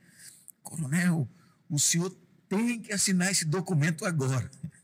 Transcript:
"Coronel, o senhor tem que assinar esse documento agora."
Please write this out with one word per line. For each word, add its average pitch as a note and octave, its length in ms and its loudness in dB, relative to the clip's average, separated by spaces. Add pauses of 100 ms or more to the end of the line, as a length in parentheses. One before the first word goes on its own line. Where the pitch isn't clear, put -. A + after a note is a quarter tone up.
(600)
"Coronel, D#3+ 640 0 (440)
o D3 80 0
senhor E3+ 320 2 (400)
tem A#3 300 0
que F#3 120 -10
assinar F#3+ 380 2
esse F#3 160 0
documento E3 580 0
agora." C3+ 460 0 (340)